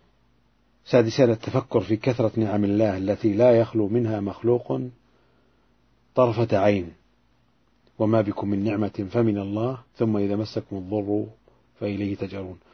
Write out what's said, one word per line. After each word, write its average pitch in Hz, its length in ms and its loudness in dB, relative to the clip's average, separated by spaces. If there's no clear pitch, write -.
سادسا، 120 400 4
التفكر 117 560 0
في 98 160 -2
كثرة 120 400 0
نعم 104 280 0
الله 101 320 2
التي 98 360 0
لا 117 280 6
يخلو 113 280 0
منها 110 320 -2
مخلوق 120 600 -2
طرفة 117 440 2
عين، 95 340 2
وما 110 220 2
بكم 101 280 -2
من 101 160 -2
نعمة 104 480 -4
فمن 113 260 2
الله، 107 400 -4
ثم 110 200 0
إذا 101 200 -2
مسكم 107 400 -6
الضر 101 500 -4
فإليه 101 360 -4
تجأرون، 95 420 -10